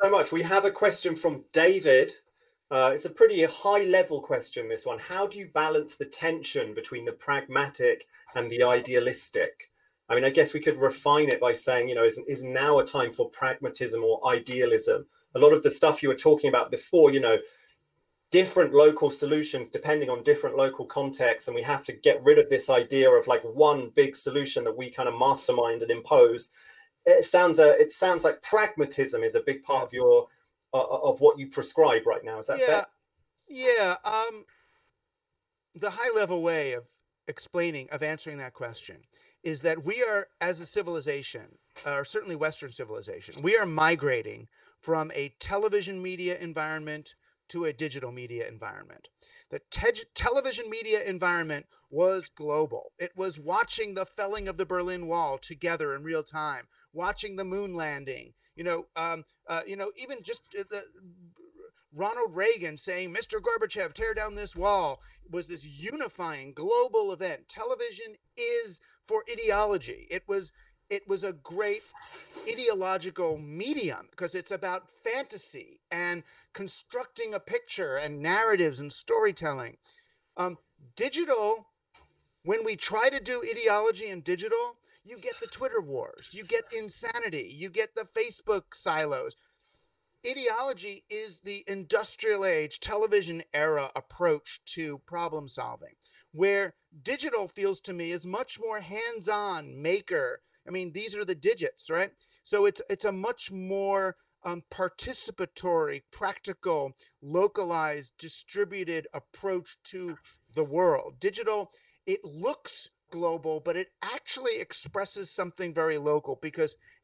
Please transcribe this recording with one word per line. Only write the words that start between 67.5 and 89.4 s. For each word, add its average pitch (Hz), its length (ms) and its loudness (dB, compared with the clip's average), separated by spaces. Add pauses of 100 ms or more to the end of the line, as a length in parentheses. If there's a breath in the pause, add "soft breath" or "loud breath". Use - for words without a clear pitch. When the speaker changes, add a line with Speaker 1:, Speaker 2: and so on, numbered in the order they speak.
Speaker 2:
is 466 460 -6 (260)
for 214 240 -4
ideology. 208 800 -2
It - 160 -8
was, 196 260 -6 (360)
it 202 180 -8
was 190 160 -4
a 190 120 -6
great 202 480 -4 (640)
ideological 185 880 0
medium 170 800 -6
'cause 175 180 -6
it's 180 160 -8
about 185 380 -6 (160)
fantasy 233 760 -8 (100)
and 175 340 -4 (300 soft breath)
constructing 440 800 -10
a - 60 -6
picture 175 560 -6
and 147 260 -8
narratives 175 580 2
and 147 120 -12
storytelling. 165 840 -2 (600)
Um, 180 220 -6 (380)
digital, 247 760 -2 (680)
when 220 220 -2
we 220 120 -4
try 226 340 0
to 277 100 -2
do 247 240 -8
ideology 220 640 0
in 180 160 -10
digital, 220 560 -4 (260)
you 453 140 -20
get 494 220 -10
the 466 60 -10
Twitter 254 340 -4
wars, 139 520 -8
you 185 120 -14
get 453 280 -4
insanity, 440 800 -8
you 165 160 -12
get 202 260 -4
the 220 100 -6
Facebook - 680 -6
silos. 151 640 -4 (880)